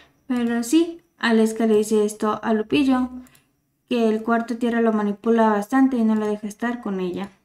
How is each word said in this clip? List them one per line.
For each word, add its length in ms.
Pero 360
sí, 400
Aleska 480
le 100
dice 300
esto 360
a 120
Lupillo, 560
que 180
el 140
cuarto 340
tierra 240
lo 140
manipula 560
bastante 480
y 60
no 100
lo 120
deja 200
estar 340
con 200
ella. 280